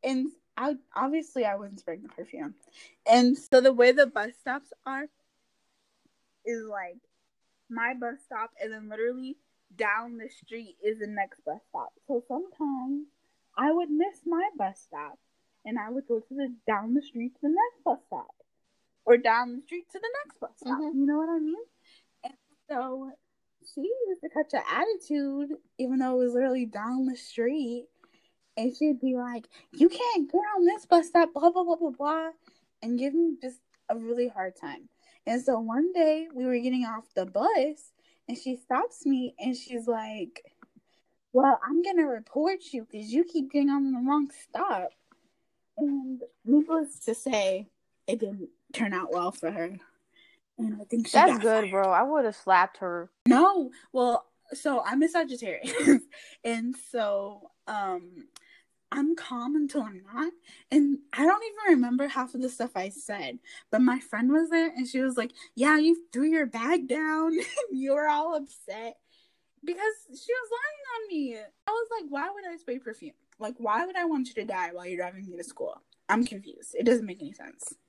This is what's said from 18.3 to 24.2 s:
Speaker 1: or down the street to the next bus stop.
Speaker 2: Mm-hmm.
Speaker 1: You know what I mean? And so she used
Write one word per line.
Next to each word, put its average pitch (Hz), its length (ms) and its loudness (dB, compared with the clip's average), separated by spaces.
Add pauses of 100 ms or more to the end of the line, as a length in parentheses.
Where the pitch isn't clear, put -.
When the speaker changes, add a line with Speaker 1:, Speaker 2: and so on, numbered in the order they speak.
Speaker 1:
or 240 140 8
down 240 380 2
the 277 100 -10
street 349 260 -10
to 381 60 -14
the 453 120 -6 (140)
next - 160 -20
bus - 160 -10
stop. 269 240 -6
Speaker 2:
Mm-hmm. 302 200 -2
Speaker 1:
You 277 60 4
know 294 120 2
what 320 100 -2
I 330 100 0
mean? 311 180 -2 (680)
And 262 100 -14 (360)
so 262 400 -6 (640)
she 294 60 -8 (280)
used 359 120 -4